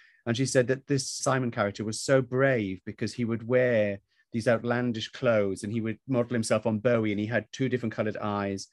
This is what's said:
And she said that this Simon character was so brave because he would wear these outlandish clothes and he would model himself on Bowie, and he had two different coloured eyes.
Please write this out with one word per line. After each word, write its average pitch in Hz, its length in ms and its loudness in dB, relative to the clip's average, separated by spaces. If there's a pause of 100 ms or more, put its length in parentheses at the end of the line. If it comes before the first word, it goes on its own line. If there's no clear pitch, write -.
(260)
And 117 120 0
she 131 80 0
said 131 220 2
that 131 200 -2
this 135 220 0
Simon 131 420 0
character 104 320 -2
was 107 160 -6
so 135 220 4
brave 123 640 0
because 107 280 -6
he 120 120 -4
would 113 200 -4
wear 113 540 2 (340)
these 117 140 -4
outlandish 120 680 0
clothes 104 500 2
and 104 80 -6
he 117 80 -2
would 110 260 -4
model 123 280 0
himself 113 340 0
on 107 120 0
Bowie, 110 320 2
and 101 80 -2
he 104 60 0
had 110 280 -2
two 135 160 -2
different 117 260 -2
coloured 107 220 -2
eyes. 101 560 -4